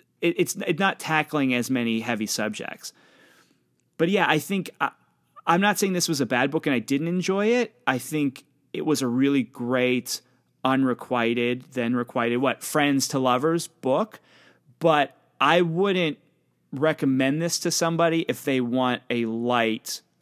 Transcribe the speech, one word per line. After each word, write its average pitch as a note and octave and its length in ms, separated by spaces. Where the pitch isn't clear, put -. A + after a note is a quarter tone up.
it, E3+ 160
it's, - 180
it's D#3+ 140
not G3 180
tackling D3+ 560
as A#2+ 160
many A#2 300
heavy A2+ 260
subjects. - 680
But E3 100
yeah, F#3 220
I D#3 100
think, F#3 300
I, - 120
I'm E3+ 140
not G3+ 180
saying G3 140
this F3+ 160
was D3 140
a C3 40
bad C3 260
book D#3 160
and C#3+ 60
I B2 60
didn't C#3 300
enjoy F#3+ 380
it. A#3+ 280
I C3 120
think C#3+ 480
it - 140
was D3 160
a C3 60
really C3+ 340
great B2 800
unrequited, B2 1080
then B2 240
requited, A#2+ 420
what, B2+ 260
friends C#3+ 440
to C#3+ 100
lovers C3+ 480
book. D3+ 540
But D3+ 380
I D#3+ 220
wouldn't F3 560
recommend C#3+ 720
this E3 200
to E3+ 100
somebody E3 580
if - 140
they C3 180
want B2 480
a A#2+ 160
light, A2+ 760